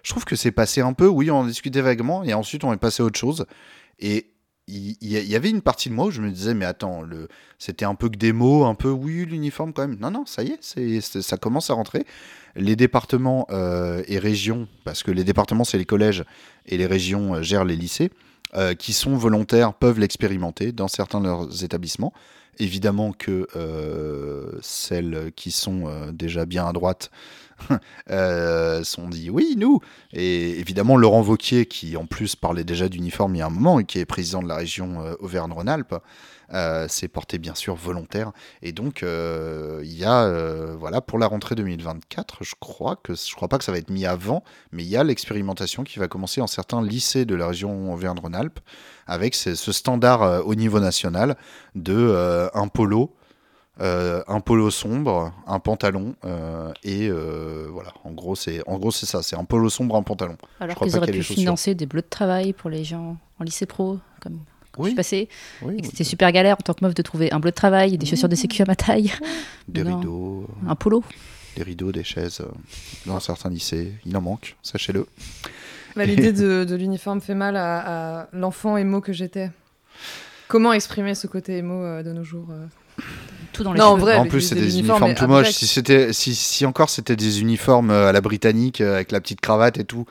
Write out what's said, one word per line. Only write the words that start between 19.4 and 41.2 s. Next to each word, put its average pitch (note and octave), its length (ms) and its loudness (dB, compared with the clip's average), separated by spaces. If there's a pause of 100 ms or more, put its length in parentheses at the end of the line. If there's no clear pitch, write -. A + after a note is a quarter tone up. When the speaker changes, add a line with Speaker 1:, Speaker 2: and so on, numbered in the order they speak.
Speaker 1:
peuvent A#2+ 260 4
l'expérimenter G2 720 -2
dans G#2 160 -4
certains G2+ 320 -4
de G2+ 60 0
leurs F2 380 -4
établissements. F2 500 -6 (460)
Évidemment G2+ 520 0
que, F#2 440 -4
euh, D2+ 960 -6 (100)
celles D#2+ 760 -6
qui - 140 -12
sont, F#2 380 -4
euh, D2+ 240 -10
déjà E2 340 -4
bien F2 220 -2
à F2 40 -2
droite, F2 380 -2 (480)
<laughs> - 140 -8 (380)
euh, E2+ 720 0
sont F2 260 -8
dit, « E2+ 220 -8
Oui, C4+ 260 2
nous ! » A#3+ 220 6 (340)
Et F2 460 0
évidemment, G2+ 380 6
Laurent A2+ 240 8
Wauquiez, A2 440 2
qui E2 320 -8
en E2 80 -6
plus - 300 -6
parlait E2+ 280 -2
déjà F2 260 -2
d'uniforme F#2 460 -2
il E2 40 -2
y - 20 -2
a D#2 60 -2
un - 40 -4
moment, C3 280 4
et G2 60 0
qui - 140 -4
est E2+ 60 0
président F2+ 360 -4
de F2 60 -6
la D#2+ 100 -6
région, E2+ 440 -6
euh, E2 180 -8
Auvergne-Rhône-Alpes, F2+ 760 -4 (580)
euh, D#2+ 340 -2
s'est - 200 -6
porté E2 320 -8
bien D#2+ 160 -10
sûr - 200 -6
volontaire. F2 560 -8 (300)
Et F2 120 -10
donc, A#2 280 -8
euh, D#2+ 840 -6
il E2 140 -14
y F2+ 60 -6
a, A#2+ 220 4
euh, D#2+ 520 -2
voilà, D#2+ 240 -4
pour - 160 -6
la A2+ 80 4